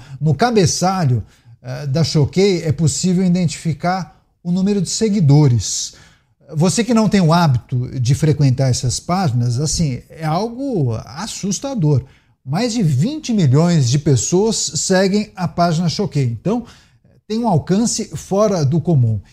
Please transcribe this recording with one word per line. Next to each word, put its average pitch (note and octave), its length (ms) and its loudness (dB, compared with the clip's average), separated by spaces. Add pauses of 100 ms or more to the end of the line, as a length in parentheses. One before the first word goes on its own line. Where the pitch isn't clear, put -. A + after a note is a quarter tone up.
(200)
no D3 160 0
cabeçalho, F3+ 880 0 (380)
eh, C3+ 260 -12
da D3 160 0
Choquei, F3 600 2
é D#3+ 100 0
possível F3+ 520 0
identificar F3 960 -2 (220)
o F3 80 -4
número F#3+ 300 2
de E3 80 -4
seguidores. D3 1080 2 (600)
Você F#3 280 0
que A#3+ 100 0
não A3 160 2
tem G3+ 120 2
o D#3+ 120 4
hábito C3+ 680 0
de B2 140 2
frequentar C3+ 560 2
essas B2 300 -2
páginas, B2 600 -2
assim, D3 480 -4
é D#3 160 -14
algo G3+ 720 -2
assustador. E3+ 1120 -4 (400)
Mais G3+ 260 -4
de A3+ 120 -2
vinte A3+ 500 -2
milhões D#3 560 2
de C#3 80 2
pessoas E3+ 580 0 (200)
seguem F#3+ 600 0
a F3 120 -4
página F3 420 0
Choquei. C#3+ 360 -2
Então, E3+ 380 -4 (640)
tem A3 120 -4
um A#3+ 80 -2
alcance G3+ 680 0
fora G3 480 0
do D3 160 2
comum. A#2+ 400 2 (140)